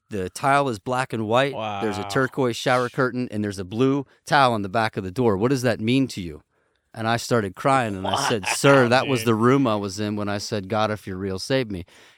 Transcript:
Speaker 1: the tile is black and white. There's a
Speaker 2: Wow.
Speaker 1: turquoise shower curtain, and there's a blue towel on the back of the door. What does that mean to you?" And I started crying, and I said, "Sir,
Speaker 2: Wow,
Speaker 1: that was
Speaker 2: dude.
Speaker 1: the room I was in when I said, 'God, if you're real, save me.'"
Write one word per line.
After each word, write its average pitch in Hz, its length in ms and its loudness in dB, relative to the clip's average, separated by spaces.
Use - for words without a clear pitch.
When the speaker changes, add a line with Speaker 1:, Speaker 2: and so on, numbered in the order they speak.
Speaker 1:
the 92 200 -6
tile 139 400 0
is 107 100 -4
black 127 340 -4
and 113 140 -4
white. 131 240 2
There's 104 160 -4
a 104 40 -6
Speaker 2:
Wow. 104 80 -10
Speaker 1:
turquoise 127 460 -2
shower 127 340 0
curtain, 123 420 -2
and 104 120 -4
there's 101 160 -6
a 95 60 -10
blue 131 400 0
towel 135 280 4
on 107 80 -2
the 98 80 -6
back 110 280 -2
of 107 60 -4
the 92 80 -8
door. 110 260 2
What 110 120 2
does 135 140 0
that 117 160 0
mean 123 300 2
to 110 120 -10
you?" 80 200 -12
And 113 160 -4
I 117 80 2
started 110 380 0
crying, 131 420 2
and 92 100 -6
I 135 220 0
said, 104 180 -4
"Sir, 139 360 6
Speaker 2:
Wow, 117 60 4
Speaker 1:
that 123 180 4
was 131 140 0
Speaker 2:
dude. 110 60 -2
Speaker 1:
the 117 80 4
room 123 320 4
I 107 80 2
was 101 240 -6
in 107 160 -4
when 104 140 -4
I 101 80 -2
said, 101 320 -6
'God, 107 220 0
if 107 140 -6
you're 95 120 -8
real, 95 220 -4
save 131 300 -2
me.'" 92 140 -6